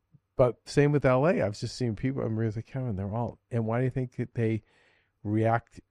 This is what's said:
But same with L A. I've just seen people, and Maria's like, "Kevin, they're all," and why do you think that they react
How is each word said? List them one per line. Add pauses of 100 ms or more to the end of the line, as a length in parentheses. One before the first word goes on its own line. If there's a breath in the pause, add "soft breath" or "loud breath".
(360)
But
same
with
L
A.
I've
just
seen
people,
and
Maria's
like,
"Kevin,
they're
all," (140)
and
why
do
you
think
that
they (600 soft breath)
react (120)